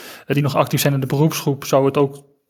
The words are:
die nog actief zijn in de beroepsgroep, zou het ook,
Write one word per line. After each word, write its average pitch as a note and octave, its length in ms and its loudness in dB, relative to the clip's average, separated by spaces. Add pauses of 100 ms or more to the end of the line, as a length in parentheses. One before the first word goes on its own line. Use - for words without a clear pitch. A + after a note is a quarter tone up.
(260)
die C#3+ 180 0
nog C#3+ 120 -2
actief C#3+ 260 0
zijn C#3+ 120 2
in C#3 60 0
de C3 80 -4
beroepsgroep, C#3+ 580 0
zou C3+ 200 2
het C#3 120 2
ook, C#3+ 200 0 (320)